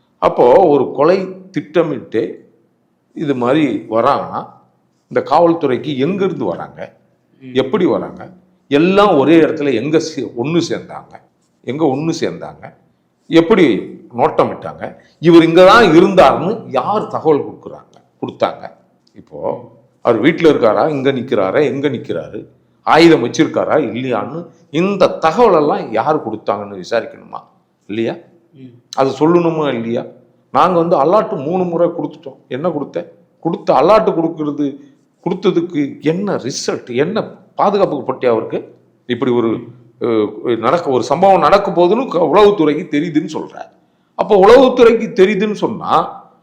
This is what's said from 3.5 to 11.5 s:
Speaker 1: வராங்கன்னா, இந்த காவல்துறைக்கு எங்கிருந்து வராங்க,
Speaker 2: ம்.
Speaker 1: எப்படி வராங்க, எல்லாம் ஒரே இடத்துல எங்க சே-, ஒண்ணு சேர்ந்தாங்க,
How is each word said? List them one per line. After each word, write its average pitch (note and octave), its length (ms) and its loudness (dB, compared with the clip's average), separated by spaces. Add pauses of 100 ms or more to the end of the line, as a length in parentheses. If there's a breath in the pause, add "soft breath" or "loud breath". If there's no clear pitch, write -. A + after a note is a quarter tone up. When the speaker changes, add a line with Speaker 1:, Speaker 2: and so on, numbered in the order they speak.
Speaker 1:
வராங்கன்னா, A2 520 -2 (640)
இந்த B2 220 -2
காவல்துறைக்கு D3+ 680 0
எங்கிருந்து E3+ 480 -4
வராங்க, E2 480 -10 (480)
Speaker 2:
ம். C3 120 -16
Speaker 1:
எப்படி F3 320 0
வராங்க, G#2+ 460 -4 (360)
எல்லாம் F#3 500 4
ஒரே D3+ 220 4
இடத்துல C#3+ 340 0
எங்க D3 240 -2
சே-, B2+ 400 -6
ஒண்ணு D3+ 320 -2
சேர்ந்தாங்க, F2+ 440 -12 (500)